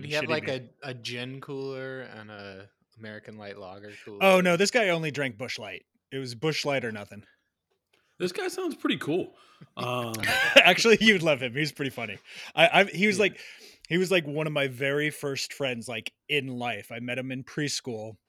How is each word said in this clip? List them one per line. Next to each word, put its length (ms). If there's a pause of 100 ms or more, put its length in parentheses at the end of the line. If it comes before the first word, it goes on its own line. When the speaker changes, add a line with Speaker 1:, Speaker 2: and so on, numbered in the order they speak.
Speaker 1:
would 40
he 80
have, 100
Speaker 2:
shitty 40
Speaker 1:
like, 180
Speaker 2:
na- 80 (280)
Speaker 1:
a, 80
a 40
gin 460
cooler 600
and 300
a 380 (300)
American 400
Light 200
Lager 320 (180)
Speaker 2:
Oh, 320
no, 20
Speaker 1:
cooler? 140
Speaker 2:
this 140
guy 200
only 200
drank 280
Busch 200
Light. 260 (280)
It 60
was 160
Busch 300
Light 200
or 80
nothing. 320 (920)
Speaker 3:
This 140
guy 160
sounds 280
pretty 220
cool. 400
Speaker 2:
<laughs> 0 (400)
Speaker 3:
Um, 340 (440)
Speaker 2:
Actually, 440
you'd 220
love 180
him. 140
He's 180
pretty 200
funny. 260 (360)
I, 260
I, 40
he 220
was 100
Speaker 3:
Yeah. 60
Speaker 2:
like, 180 (480)
he 80
was, 140
like, 160
one 200
of 60
my 140
very 440
first 440
friends, 340
like, 240 (160)
in 200 (100)
life. 340
I 80
met 180
him 140
in 120
preschool 720 (120)